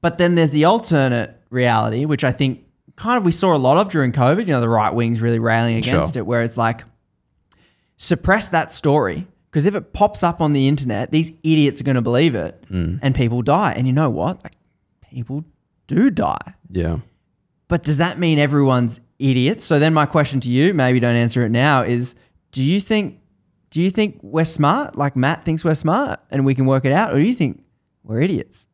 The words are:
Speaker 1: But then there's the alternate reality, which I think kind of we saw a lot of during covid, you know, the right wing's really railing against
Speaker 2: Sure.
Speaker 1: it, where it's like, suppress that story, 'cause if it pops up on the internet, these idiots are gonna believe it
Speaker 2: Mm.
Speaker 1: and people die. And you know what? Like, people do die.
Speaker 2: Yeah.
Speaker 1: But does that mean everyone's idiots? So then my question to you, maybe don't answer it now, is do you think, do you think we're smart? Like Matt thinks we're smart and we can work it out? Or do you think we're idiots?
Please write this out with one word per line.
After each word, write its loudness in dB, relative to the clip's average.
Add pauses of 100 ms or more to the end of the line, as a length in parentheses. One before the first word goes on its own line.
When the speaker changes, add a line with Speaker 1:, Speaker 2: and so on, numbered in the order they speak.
Speaker 1:
But -2
then 2
there's 4
the 2
alternate 0 (140)
reality, 0
which -2
I 0
think -2 (360)
kind -2
of -4
we 4
saw 2
a 2
lot 4
of 0
during 0
covid, 2
you -2
know, 2
the 0
right 0
wing's -2
really 0
railing 0
against -2
Speaker 2:
Sure. -6
Speaker 1:
it, -8
where -2
it's -6
like, -4 (1120)
suppress 0
that -2
story, 0 (240)
'cause 0
if 0
it -8
pops 0
up -2
on 2
the 2
internet, -2
these 0 (100)
idiots 2
are -8
gonna 0
believe 2
it -8
Speaker 2:
Mm. -2
Speaker 1:
and 0
people 0
die. 2
And -2
you 0
know 2
what? -4
Like, -20 (560)
people -10 (420)
do 2
die. -4 (160)
Speaker 2:
Yeah. -2 (720)
Speaker 1:
But 0
does -2
that -2
mean 2
everyone's 2 (180)
idiots? 0
So 2
then 4
my 2
question 0
to -6
you, 2
maybe 2
don't 2
answer 0
it -2
now, 2
is -4 (380)
do -4
you 2
think, -4 (520)
do -2
you 2
think -2
we're -2
smart? -2
Like -2
Matt -2
thinks -4
we're 0
smart -2 (100)
and -2
we 2
can 0
work 2
it 2
out? 0
Or 0
do 2
you 2
think -4 (420)
we're -4
idiots? -6